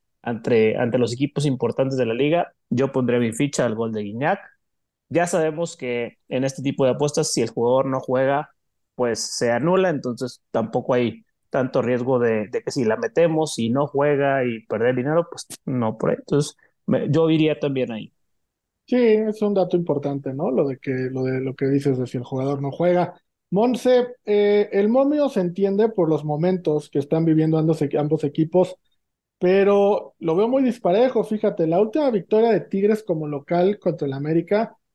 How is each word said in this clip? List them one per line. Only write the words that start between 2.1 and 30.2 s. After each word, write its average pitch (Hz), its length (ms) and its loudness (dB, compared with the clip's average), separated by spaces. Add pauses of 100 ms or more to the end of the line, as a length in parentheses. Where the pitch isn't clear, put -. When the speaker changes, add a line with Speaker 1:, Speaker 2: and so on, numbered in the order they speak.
Speaker 1:
liga, 147 380 0 (180)
yo 127 220 0
pondré 123 260 0
mi 117 140 0
ficha 143 340 -2
al 113 80 -2
gol 113 180 -4
de 107 100 -6
Guiñac. 127 380 -4 (680)
Ya 170 180 0
sabemos 165 500 -2
que 120 420 -6 (100)
en 131 160 -2
este 135 180 -6
tipo 139 220 -2
de 127 80 4
apuestas, 147 400 -2
si 131 100 0
el 110 80 -2
jugador 127 360 0
no 131 140 -4
juega, 135 540 -2 (400)
pues 117 260 -2
se - 320 -2
anula, 175 380 2
entonces 127 600 -6
tampoco 123 440 -2
hay 120 300 -2 (260)
tanto 131 320 0
riesgo 123 360 0
de, 110 300 0
de 120 140 -6
que - 80 -6
si 135 140 -2
la 110 120 2
metemos 156 640 0
y 117 120 -2
no 139 160 0
juega 139 580 0
y 117 220 -6
perder 117 300 0
dinero, 151 340 0
pues - 160 -16 (200)
no 117 320 -2
por - 120 0
ahí. - 80 0
Entonces, - 380 -2 (300)
me, 127 240 0
yo 160 200 2
iría 156 300 2
también 131 320 -2
ahí. 107 200 -12 (760)
Speaker 2:
Sí, 247 100 0
es 220 440 2
un 208 140 0
dato 185 220 0
importante, 143 580 -2
¿no? 160 160 -2
Lo 190 180 0
de 127 100 -6
que, - 120 -8
lo 131 340 -4
de 131 160 -2
lo 131 160 -6
que 139 100 -2
dices 139 320 2
de 127 80 -4
si 131 120 -6
el 120 60 -8
jugador 139 360 -4
no 139 100 -4
juega. 175 440 0 (360)
Monse, 247 580 2 (180)
eh, 208 460 2
el 202 160 2
momio 277 420 2
se 208 100 -2
entiende 196 480 0
por 190 220 0
los 147 140 0
momentos 151 680 0
que - 80 -2
están 160 260 0
viviendo 160 320 4
ambos 160 240 2
equi-, 143 180 -2
ambos 151 260 0
equipos, 160 520 0 (600)
pero 202 840 2